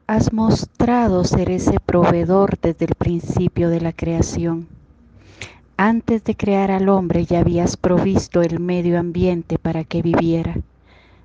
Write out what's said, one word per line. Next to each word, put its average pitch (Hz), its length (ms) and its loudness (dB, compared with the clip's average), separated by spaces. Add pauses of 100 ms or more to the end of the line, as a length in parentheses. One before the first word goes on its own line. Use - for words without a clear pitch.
has 220 240 0
mostrado 220 920 0
ser 180 260 0
ese 185 300 0
proveedor 175 840 2
desde 170 240 -2
el 170 80 0
principio 170 760 0
de 170 120 0
la 165 100 -4
creación. 165 760 -4 (1080)
Antes 220 460 0
de 214 120 -2
crear 196 340 0
al 190 200 0
hombre 175 360 2
ya 175 140 0
habías 170 360 0
provisto 180 680 0
el 165 160 -2
medio 175 400 0
ambiente 175 580 -2
para 160 260 -4
que 170 200 -4
viviera. 165 540 0 (680)